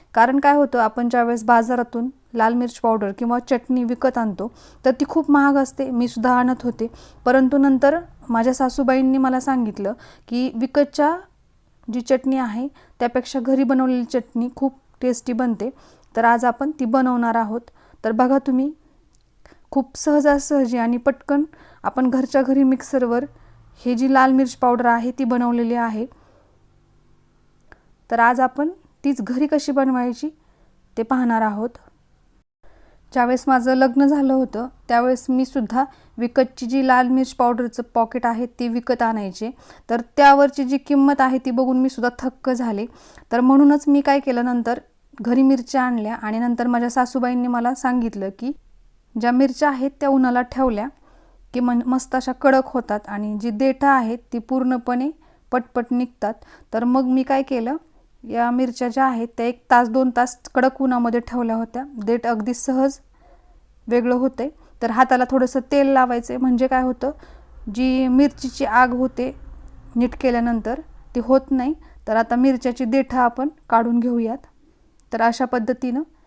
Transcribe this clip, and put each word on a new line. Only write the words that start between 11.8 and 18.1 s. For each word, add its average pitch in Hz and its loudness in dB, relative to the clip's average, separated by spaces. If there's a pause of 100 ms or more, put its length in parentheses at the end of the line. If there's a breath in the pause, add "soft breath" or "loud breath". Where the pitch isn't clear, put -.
जी 247 -4
चटणी 262 0
आहे, 240 -4 (320 soft breath)
त्यापेक्षा 247 -4
घरी 269 0
बनवलेली 254 0
चटणी 240 -4
खूप 269 -2 (280)
टेस्टी 254 -4
बनते. 233 -2 (460 soft breath)
तर 226 2
आज 233 4
आपण 262 -2
ती 269 -4
बनवणार 240 0
आहोत. 226 -4 (420 soft breath)
तर 220 -2